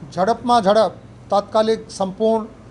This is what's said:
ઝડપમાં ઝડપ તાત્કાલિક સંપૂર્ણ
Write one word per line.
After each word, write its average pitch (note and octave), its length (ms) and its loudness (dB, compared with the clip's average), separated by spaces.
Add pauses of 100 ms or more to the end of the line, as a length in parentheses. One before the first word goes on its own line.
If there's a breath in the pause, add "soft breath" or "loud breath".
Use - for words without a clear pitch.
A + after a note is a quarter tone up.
ઝડપમાં A3+ 560 0
ઝડપ G3 300 2 (360)
તાત્કાલિક A3 600 0
સંપૂર્ણ A3 560 -2 (260)